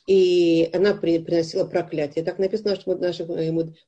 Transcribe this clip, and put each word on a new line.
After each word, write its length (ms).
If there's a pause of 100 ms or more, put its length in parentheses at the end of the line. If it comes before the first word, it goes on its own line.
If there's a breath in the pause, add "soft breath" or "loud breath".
и 680
она 200
при-, 260
приносила 460
проклятие. 580
Так 160
написано, 360
что 160
вот 100
наши, 220
э, 280
вот 240 (120 soft breath)